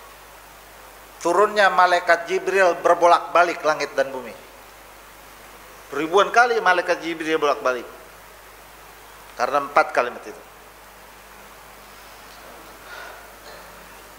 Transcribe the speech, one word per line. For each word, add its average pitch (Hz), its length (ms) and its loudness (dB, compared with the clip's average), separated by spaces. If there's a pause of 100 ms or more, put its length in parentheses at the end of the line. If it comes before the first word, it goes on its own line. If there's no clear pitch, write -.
(1200)
turunnya 202 500 2
malaikat 175 600 2
Jibril 185 480 0
berbolak-balik 170 880 2
langit 143 320 -2
dan 135 160 -4
bumi. 120 160 -14 (1600)
Ribuan 160 400 0
kali 233 320 2
malaikat 175 400 0
Jibril 160 320 -4
bolak-balik. 131 500 -2 (1500)
Karena 127 240 -2
empat 139 320 0
kalimat 120 320 -4
itu. 107 200 -18 (3750)